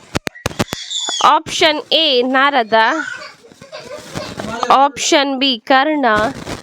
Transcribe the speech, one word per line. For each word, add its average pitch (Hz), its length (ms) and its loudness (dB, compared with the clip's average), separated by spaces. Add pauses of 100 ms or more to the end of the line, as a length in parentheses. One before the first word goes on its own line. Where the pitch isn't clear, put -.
(1200)
ಆಪ್ಷನ್ 311 720 0
ಎ, 294 280 2
ನಾರದ. 262 520 2 (2000)
ಆಪ್ಷನ್ 277 680 2
ಬಿ, 254 220 0
ಕರ್ಣ. 277 460 2 (580)